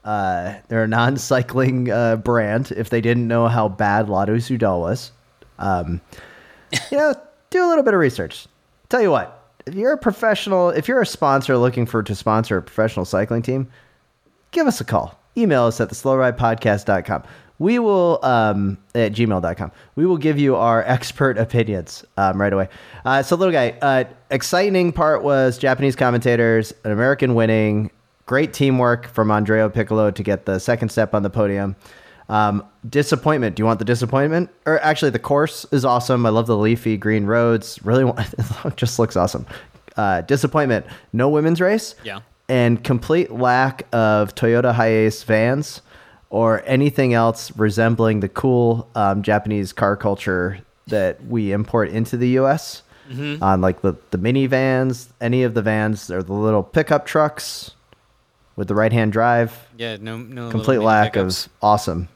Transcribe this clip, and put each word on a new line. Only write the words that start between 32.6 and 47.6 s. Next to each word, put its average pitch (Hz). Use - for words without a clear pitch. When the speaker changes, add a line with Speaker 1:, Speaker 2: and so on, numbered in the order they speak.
Speaker 1:
disappointment. 139
Do 104
you 110
want 113
the 110
disappointment? 135
Or 156
actually, 151
the 117
course 147
is 135
awesome. 123
I 113
love 110
the 113
leafy 110
green 107
roads. 117
Really, 123
wa-, 123
<laughs> -
it 147
just 120
looks 113
awesome. 87
Uh, 98
disappointment. 135
No 123
women's 156
race. 208
Speaker 2:
Yeah. 101
Speaker 1:
And 120
complete 147
lack 127
of 107
Toyota 120
Hiace 110
vans 120
or 110
anything 135
else 117
resembling 110